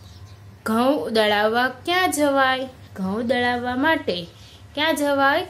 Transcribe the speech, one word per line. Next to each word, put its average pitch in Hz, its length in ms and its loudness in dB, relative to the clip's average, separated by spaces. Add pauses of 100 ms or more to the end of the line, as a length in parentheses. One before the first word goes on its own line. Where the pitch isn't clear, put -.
(640)
ઘઉં 247 480 0
દળાવવા 220 540 2
ક્યાં 349 440 -2
જવાય? 269 580 2 (260)
ઘઉં 208 320 -4
દળાવવા 247 480 0
માટે 254 520 -2 (480)
ક્યાં 311 200 0
જવાય? 285 540 2